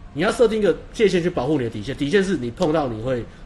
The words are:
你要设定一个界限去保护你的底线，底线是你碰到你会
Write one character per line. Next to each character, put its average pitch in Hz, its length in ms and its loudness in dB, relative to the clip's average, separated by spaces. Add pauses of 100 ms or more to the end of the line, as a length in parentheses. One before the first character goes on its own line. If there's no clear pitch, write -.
(140)
你 143 80 -4
要 202 80 2
设 233 160 4
定 214 140 2
一 - 20 0
个 175 140 4 (160)
界 220 160 4
限 180 160 2
去 180 60 2
保 127 160 -2
护 151 120 2
你 127 60 0
的 113 60 -2
底 107 120 -8
线， 120 140 -6
底 139 140 -2
线 196 120 4
是 190 140 0
你 120 160 -4
碰 156 220 0
到 156 120 2
你 110 160 -6
会 123 220 -4 (220)